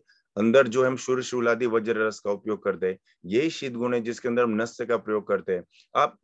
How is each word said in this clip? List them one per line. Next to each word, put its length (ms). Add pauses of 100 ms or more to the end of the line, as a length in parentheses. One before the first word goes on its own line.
(380)
अंदर 300
जो 160
हम 120
शूर 260
शूलादि 440
वज्र 400
रस 120
का 140
उपयोग 320
करते 220
हैं, 120 (280)
यही 240
शीत 220
गुण 220
है 60
जिसके 280
अंदर 140
हम 200
नस्य 240
का 100
प्रयोग 320
करते 240
हैं। 120 (320)
आप 280